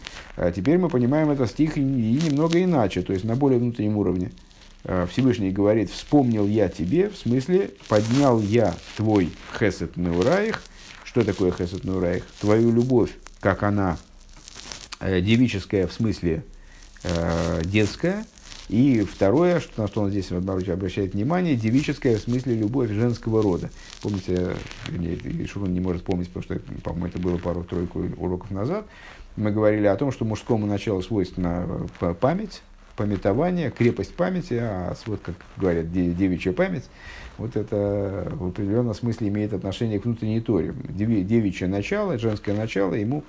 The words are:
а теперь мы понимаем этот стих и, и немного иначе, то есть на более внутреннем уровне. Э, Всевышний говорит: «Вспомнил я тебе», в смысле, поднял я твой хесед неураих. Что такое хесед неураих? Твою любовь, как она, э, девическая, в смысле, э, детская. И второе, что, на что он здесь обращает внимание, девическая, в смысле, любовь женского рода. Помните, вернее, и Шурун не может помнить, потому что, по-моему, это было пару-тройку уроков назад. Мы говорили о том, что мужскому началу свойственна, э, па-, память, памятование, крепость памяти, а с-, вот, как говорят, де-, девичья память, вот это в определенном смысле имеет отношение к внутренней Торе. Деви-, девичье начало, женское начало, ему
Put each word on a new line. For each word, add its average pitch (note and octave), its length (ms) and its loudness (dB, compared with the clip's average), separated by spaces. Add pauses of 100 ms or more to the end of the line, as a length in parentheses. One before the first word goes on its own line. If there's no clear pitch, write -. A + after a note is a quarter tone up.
(360)
а F2 160 0
теперь G2 280 2
мы F3+ 100 2
понимаем C#3+ 420 2
этот C3+ 180 0
стих D#3 280 0
и, D3 40 2
и C3 380 2 (100)
немного E3 320 2
иначе, B2+ 420 2
то F#2+ 100 -2
есть F#2+ 100 -2
на A2+ 140 0
более C3+ 200 4
внутреннем A#2 380 0
уровне. F#2 360 0 (520)
Э, F2+ 260 0
Всевышний A#2+ 420 2
говорит: G2+ 380 4
«Вспомнил A#2+ 560 2
я G#2 220 4
тебе», B2+ 420 0
в G#3 60 -10
смысле, C3+ 560 0 (160)
поднял A#2 540 4
я G#2 340 4 (220)
твой G#2+ 320 4 (280)
хесед A#2 380 0
неураих. A2 680 2 (440)
Что - 180 2
такое F#2+ 300 2
хесед F2+ 320 -6
неураих? F#2 400 -2 (160)
Твою A2 320 6
любовь, A#2 380 4 (280)
как G2 240 0
она, G2 340 2 (1000)
э, F#2+ 220 0
девическая, G#2 640 2
в - 60 -10
смысле, E2+ 500 -2 (600)
э, E2+ 600 0
детская. G#2+ 640 0 (440)
И A#2+ 320 4
второе, C#3 580 2
что, - 220 -6
на G#2 80 0
что A2 120 -2
он G2+ 80 0
здесь G2 220 -4
обращает F#2 840 -2
внимание, D3+ 440 0
девическая, A#2+ 600 2
в G2+ 40 -4
смысле, B2 340 0
любовь A2 340 0
женского A2 540 0
рода. E2+ 260 0 (320)
Помните, F#2 540 -2 (320)
вернее, E2+ 280 -4
и E3 300 -6
Шурун G2 280 -4
не F2+ 80 0
может F2+ 220 -2
помнить, F2+ 260 -2
потому - 140 -10
что, - 380 -8
по-моему, F2 260 -6
это F2+ 120 -8
было F2+ 180 0
пару-тройку F2 680 -4 (120)
уроков F2+ 340 -6
назад. C#3+ 340 -4 (500)
Мы G#2+ 160 0
говорили G#2+ 340 4
о G2 120 6
том, C3+ 160 0
что - 100 -6
мужскому A2 420 0
началу G2+ 360 0
свойственна, F2+ 640 -2
э, - 200 -6 (120)
па-, F2 140 0
память, F3 480 -2 (340)
памятование, A2+ 760 0
крепость A2+ 460 0
памяти, F3+ 380 -2
а G#2 420 -2
с-, - 120 -12
вот, G#2 140 -4
как F2 140 -8 (220)
говорят, E2+ 340 0
де-, F2+ 200 2
девичья F2+ 420 0
память, - 320 -2 (520)
вот A#2 200 -6
это G2+ 720 -2
в F2+ 160 -6
определенном G#2 480 -2
смысле A2+ 320 -2
имеет G#2 260 -2
отношение G2+ 460 -2
к G2+ 60 -6
внутренней A2+ 340 -2
Торе. F#2 340 0 (140)
Деви-, G#2 360 0
девичье G2+ 440 2
начало, D#3 500 0
женское A2 380 -2
начало, A#2 380 0
ему C3 360 -2